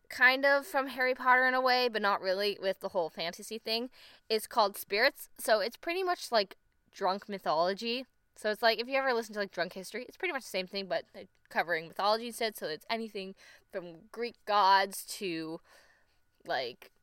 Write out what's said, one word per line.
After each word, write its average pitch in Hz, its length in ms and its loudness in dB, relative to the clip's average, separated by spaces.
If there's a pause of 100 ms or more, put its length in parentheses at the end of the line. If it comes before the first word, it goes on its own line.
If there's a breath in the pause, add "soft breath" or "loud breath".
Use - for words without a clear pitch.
kind 262 380 4
of, 277 200 4
from 277 220 -2
Harry 254 260 0
Potter 254 320 4
in 254 80 4
a 254 60 2
way, 247 300 4
but 214 120 -2
not 202 200 2
really, 190 400 0
with 190 180 -2
the 196 100 -6
whole 170 200 -2
fantasy 185 500 -8
thing. 233 300 -4 (400 loud breath)
It's 220 180 0
called 202 300 2
Spirits, 226 500 0 (100)
so 220 220 2
it's 208 160 -4
pretty 349 280 -4
much 359 280 -4
like 208 240 0 (360)
drunk 196 360 -2
mythology. 202 800 -2 (320)
So 214 120 -4
it's 214 120 -4
like, 226 180 4
if 240 80 -6
you 269 80 -4
ever 269 180 2
listen 226 200 -2
to, 214 60 -6
like, 202 120 -4
Drunk - 220 -4
History, 208 340 -12
it's - 80 -20
pretty 359 160 -4
much 269 120 -4
the - 60 -16
same 185 180 -4
thing, 196 180 -8
but 170 260 -4
they're 196 160 -18 (220)
covering 165 400 -2
mythology 220 380 0
instead, 226 280 -4
so 185 120 -6
it's - 220 -6
anything 208 460 -6 (340 loud breath)
from 175 440 -12
Greek 233 320 -6
gods 196 600 4 (120)
to, 160 420 -6 (840 soft breath)
like, 127 460 -6 (120)